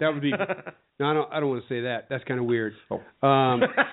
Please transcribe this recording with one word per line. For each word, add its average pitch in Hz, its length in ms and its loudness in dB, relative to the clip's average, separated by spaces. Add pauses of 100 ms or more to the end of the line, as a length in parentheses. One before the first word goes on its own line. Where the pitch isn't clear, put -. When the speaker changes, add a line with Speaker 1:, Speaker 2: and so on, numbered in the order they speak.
Speaker 1:
That 156 120 2
would 143 100 -4
be. 143 160 2
Speaker 2:
<laughs> 190 40 0 (580)
Speaker 1:
No, 143 80 2
I 151 60 2
don't, 151 200 0
I 151 40 -2
don't 147 120 0
wanna 123 180 -4
say 120 140 -4
that. 120 280 -6
That's 131 140 -6
kinda 127 180 -4
weird. 113 300 0 (180)
Speaker 2:
Oh. - 360 -4
Speaker 1:
Um, 135 360 4 (300)